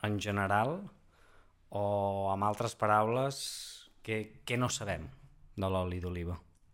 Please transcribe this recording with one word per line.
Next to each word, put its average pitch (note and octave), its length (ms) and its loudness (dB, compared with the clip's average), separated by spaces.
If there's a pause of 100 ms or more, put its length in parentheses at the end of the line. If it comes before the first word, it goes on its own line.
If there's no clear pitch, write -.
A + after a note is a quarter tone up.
en G#2 100 2
general? G2+ 600 2 (920)
O, G2+ 600 2
amb G2 160 2
altres A2 320 -2
paraules, A2+ 1120 0 (120)
què, A2 200 -2 (240)
què B2 120 -2
no B2 120 2
sabem F2+ 400 -4 (480)
de F#2+ 100 0
l'oli F2+ 320 0
d'oliva? F2 400 -4 (340)